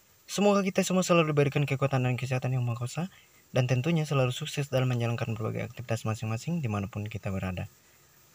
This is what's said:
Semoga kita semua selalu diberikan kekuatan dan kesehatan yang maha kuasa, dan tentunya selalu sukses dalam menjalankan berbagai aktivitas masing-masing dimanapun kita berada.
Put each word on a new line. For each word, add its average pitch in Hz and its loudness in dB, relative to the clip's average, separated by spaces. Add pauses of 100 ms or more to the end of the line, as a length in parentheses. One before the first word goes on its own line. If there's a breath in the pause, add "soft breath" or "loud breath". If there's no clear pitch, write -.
(300)
Semoga 202 4
kita 190 0
semua 185 2
selalu 170 4
diberikan 143 4
kekuatan 135 2
dan 127 2
kesehatan 127 -2
yang 127 0
maha 120 -2
kuasa, 165 -6 (400 loud breath)
dan 127 2
tentunya 151 2
selalu 135 2
sukses 143 -6
dalam 127 2
menjalankan 117 -2
berbagai 110 -6
aktivitas 117 -6
masing-masing 113 -4
dimanapun 104 -4
kita 104 -6
berada. 95 -4 (680 soft breath)